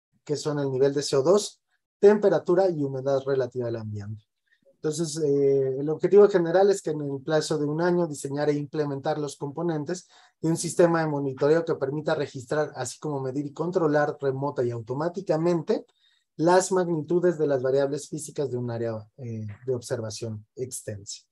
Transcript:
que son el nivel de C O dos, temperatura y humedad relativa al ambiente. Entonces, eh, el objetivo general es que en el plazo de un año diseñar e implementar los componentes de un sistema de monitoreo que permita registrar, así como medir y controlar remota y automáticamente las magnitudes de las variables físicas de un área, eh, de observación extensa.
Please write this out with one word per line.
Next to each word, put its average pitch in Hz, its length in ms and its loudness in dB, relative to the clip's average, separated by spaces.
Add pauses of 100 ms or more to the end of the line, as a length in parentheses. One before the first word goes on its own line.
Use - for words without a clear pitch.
(240)
que 147 120 -4
son 147 220 -4
el 139 120 -2
nivel 135 220 2
de 143 100 -2
C 143 140 -2
O 135 60 4
dos, 196 400 2 (360)
temperatura 202 680 4
y 151 140 -2
humedad 135 420 -2
relativa 127 440 -2
al 117 80 -4
ambiente. 107 480 -10 (500)
Entonces, 156 500 -6
eh, 139 560 2
el 147 80 -4
objetivo 180 400 8
general 185 420 4
es 196 120 0
que 165 80 -4
en 151 100 -4
el 139 220 -6
plazo 156 340 0
de 147 80 -2
un 151 160 -2
año 175 260 2
diseñar 147 440 -2
e - 20 2
implementar 147 680 -4
los 147 180 -6
componentes 156 720 -6 (340)
de 160 100 0
un 165 80 0
sistema 170 420 4
de 156 80 0
monitoreo 143 560 2
que 160 120 -2
permita 151 380 -4
registrar, 147 600 -4
así 123 240 -10
como 147 200 -6
medir 131 260 -6
y 139 80 -12
controlar 151 640 0
remota 139 420 -2
y 120 80 0
automáticamente 160 1160 -2 (500)
las 180 360 4
magnitudes 170 640 0
de 151 80 0
las 135 160 0
variables 139 440 0
físicas 143 440 -8
de 123 80 -4
un 120 120 -6
área, 113 340 -6 (120)
eh, 113 300 -10 (200)
de 131 80 -2
observación 110 800 -8
extensa. 123 760 -12